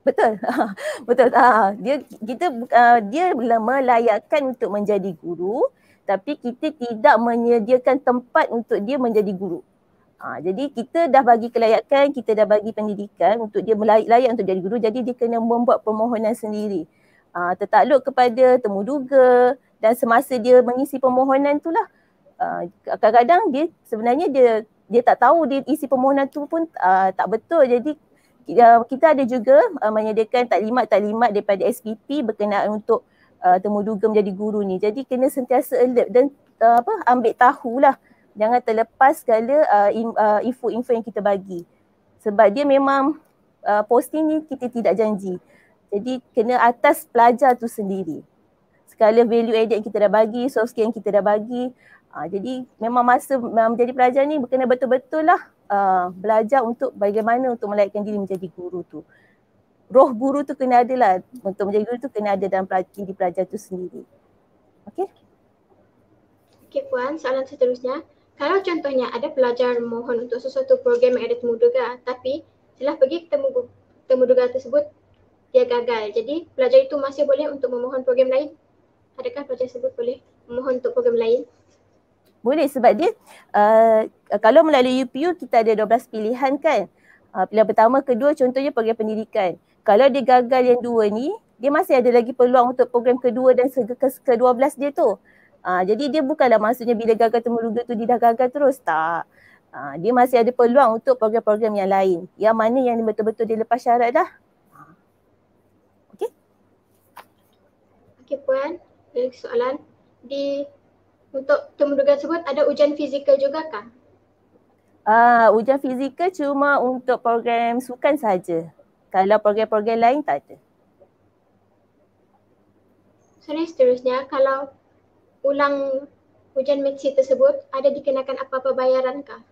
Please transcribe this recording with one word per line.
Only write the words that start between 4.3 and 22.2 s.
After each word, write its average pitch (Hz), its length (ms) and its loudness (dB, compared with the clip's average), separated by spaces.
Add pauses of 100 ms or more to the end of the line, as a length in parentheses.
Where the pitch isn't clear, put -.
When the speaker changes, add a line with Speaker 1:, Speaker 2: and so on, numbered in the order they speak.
Speaker 1:
untuk 208 160 -6
menjadi 202 400 -2
guru, 180 560 -4 (400)
tapi 196 320 -6
kita 247 320 -6
tidak 240 480 0
menyediakan 240 800 0
tempat 247 480 -2
untuk 226 340 -4
dia 240 140 -4
menjadi 220 340 -2
guru. 180 300 -8 (560)
Ah, 120 240 -12
jadi 196 320 -6
kita 330 340 -2
dah 262 140 6
bagi 233 320 2
kelayakan, 233 640 2
kita 226 160 -4
dah 208 160 2
bagi 208 240 0
pendidikan 208 720 -2
untuk 214 160 -6
dia 220 160 0
melay-, 214 320 2
layak 233 260 4
untuk 202 140 -4
jadi 190 120 -2
guru, 196 200 -4
jadi 220 240 -2
dia 247 100 -6
kena 233 240 -4
membuat 233 460 2
permohonan 220 480 -2
sendiri. 208 560 -6 (420)
Ah, 175 240 -4
tertakluk 233 560 2
kepada 254 480 4
temuduga 254 960 2 (240)
dan 220 160 2
semasa 240 460 0
dia 247 240 6
mengisi 254 320 -4
permohonan 269 640 2
tu 330 100 -6
lah, 381 160 -2 (540)